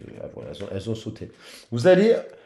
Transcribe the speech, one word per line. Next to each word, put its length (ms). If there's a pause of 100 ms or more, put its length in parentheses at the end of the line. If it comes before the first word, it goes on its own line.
(220)
ah, 120
voilà, 160
elles 120
ont, 100
elles 180
ont 40
sauté. 380 (400)
Vous 160
allez, 260 (300)